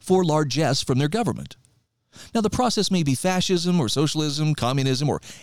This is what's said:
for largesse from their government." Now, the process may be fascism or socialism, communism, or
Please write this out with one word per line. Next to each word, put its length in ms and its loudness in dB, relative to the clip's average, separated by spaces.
for 240 2
largesse 580 0
from 160 0
their 100 2
government." 480 -4
Now, 60 2
the 80 0
process 420 0
may 120 2
be 120 2
fascism 640 0
or 120 0
socialism, 640 0
communism, 560 0
or 100 -2